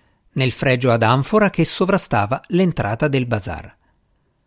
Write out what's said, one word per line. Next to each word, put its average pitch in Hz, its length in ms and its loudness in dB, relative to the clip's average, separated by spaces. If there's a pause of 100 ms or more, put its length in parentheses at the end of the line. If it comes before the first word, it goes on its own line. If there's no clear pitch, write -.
(320)
nel 131 200 0
fregio 127 400 0
ad 113 100 2
anfora 139 460 2
che 165 160 0
sovrastava 135 840 -2
l'entrata 151 600 0
del 135 160 0
bazar. - 500 -6 (720)